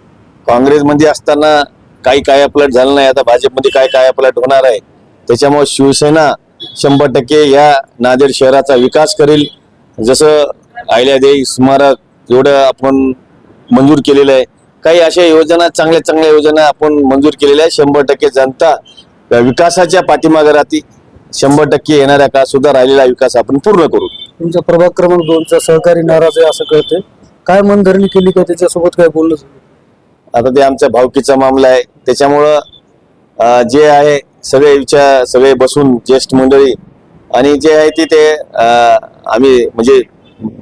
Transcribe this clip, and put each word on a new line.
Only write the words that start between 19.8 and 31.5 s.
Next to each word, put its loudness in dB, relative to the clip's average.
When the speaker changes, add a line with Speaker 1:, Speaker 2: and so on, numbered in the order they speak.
Speaker 1:
पाठीमागे 0
राहते, -2
शंभर 0
टक्के -2
येणाऱ्या 2
काळात 0
सुद्धा 0
राहिलेला 2
विकास -2
आपण -2
पूर्ण 0
करू. -4
Speaker 2:
तुमचा -6
प्रभाग 0
क्रमांक 0
दोनचा -2
सहकारी 0
नाराज 0
आहे 2
असं -6
कळतंय, -2
काय 2
मनधरणी 0
केली, 0
काय 0
त्याच्यासोबत -4
काय 2
बोलणं -2
झालं? -16
Speaker 1:
आता -2
ते 4
आमच्या 0
भावकीचा -2
मामला 0